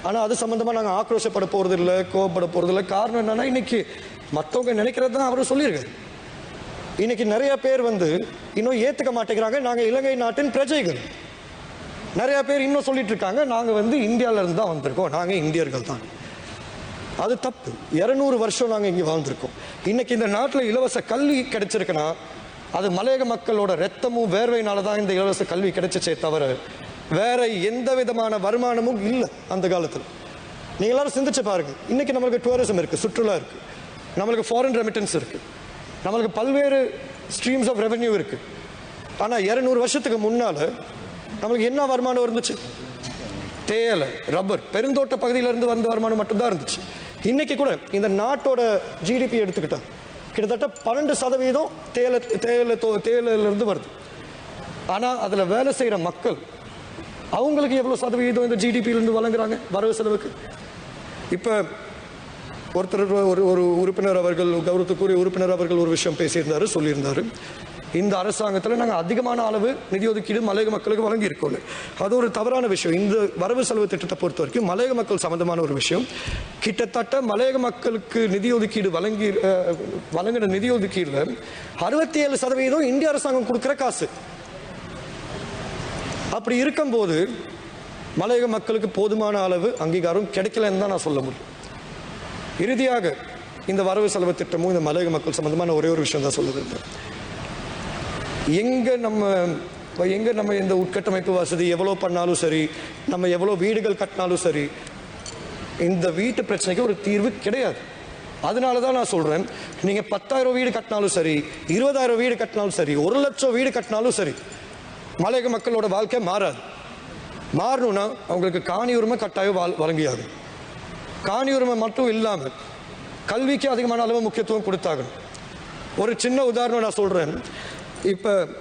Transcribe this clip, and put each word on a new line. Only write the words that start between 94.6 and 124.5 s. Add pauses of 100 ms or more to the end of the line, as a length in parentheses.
இந்த
மலையக
மக்கள்
சம்பந்தமான
ஒரே
ஒரு
விஷயம்
தான்
சொல்ல
விரும்புறேன். (1600)
எங்க
நம்ம, (500)
எங்க
நம்ம
இந்த
உட்கட்டமைப்பு
வசதி
எவ்வளோ
பண்ணாலும்
சரி, (380)
நம்ம
எவ்வளோ
வீடுகள்
கட்டினாலும்
சரி, (1080)
இந்த
வீட்டு
பிரச்சனைக்கு
ஒரு
தீர்வு
கிடையாது. (640)
அதனால
தான்
நான்
சொல்றேன், (380)
நீங்க
பத்தாயிரம்
வீடு
கட்டினாலும்
சரி, (220)
இருபதாயிரம்
வீடு
கட்டினாலும்
சரி,
ஒரு
லட்சம்
வீடு
கட்டினாலும்
சரி, (840)
மலையக
மக்களோட
வாழ்க்கை
மாறாது. (1000)
மாறணும்னா (120)
அவங்களுக்கு
காணி
உரிமை
கட்டாயம்
வாழ்-,
வழங்கியாகும். (800)
காணி
உரிமை
மட்டும்
இல்லாம (800)
கல்விக்கு
அதிகமான
அளவு
முக்கியத்துவம்